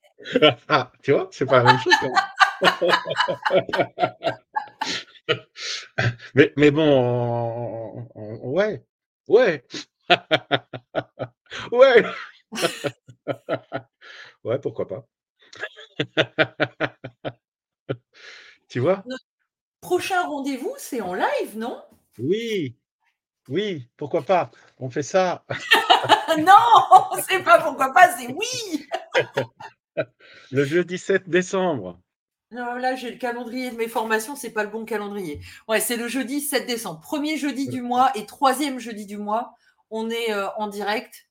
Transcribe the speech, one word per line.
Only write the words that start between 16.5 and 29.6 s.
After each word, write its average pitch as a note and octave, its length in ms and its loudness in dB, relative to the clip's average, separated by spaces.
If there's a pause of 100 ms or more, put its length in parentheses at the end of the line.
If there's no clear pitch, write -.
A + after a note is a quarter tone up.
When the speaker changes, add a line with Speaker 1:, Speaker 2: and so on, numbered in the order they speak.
Speaker 1:
Tu B2+ 100 -6
vois ? F#3 280 0
Speaker 2:
Notre B3+ 160 -12 (580)
prochain F4+ 420 -2
rendez-vous, C#4+ 540 -6
c'est - 240 -8
en F3+ 120 -6
live, D#4 440 -2
non ? A#3 240 -8 (380)
Speaker 1:
Oui, F#3 560 -2 (720)
oui, E3+ 480 -6
pourquoi D3+ 280 -4
pas. E3 280 0 (280)
On B2+ 100 -8
fait C#3+ 140 -4
ça. F#3 460 0
<laughs> - 0 -
Speaker 2:
<laughs> - 880 2
Non, D#4+ 140 4 (800)
c'est F#4 140 2
pas E4 180 8
pourquoi C4+ 320 -2
pas, F4+ 240 10
c'est B3+ 160 -12
oui. A4 520 -6 (300)
<laughs> - 880 -6 (460)